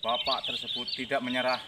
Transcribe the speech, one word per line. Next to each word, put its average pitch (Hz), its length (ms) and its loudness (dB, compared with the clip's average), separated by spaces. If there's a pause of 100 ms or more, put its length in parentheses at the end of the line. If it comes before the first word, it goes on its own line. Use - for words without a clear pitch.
bapak 120 400 2
tersebut 120 560 -4
tidak 131 240 0
menyerah 127 460 2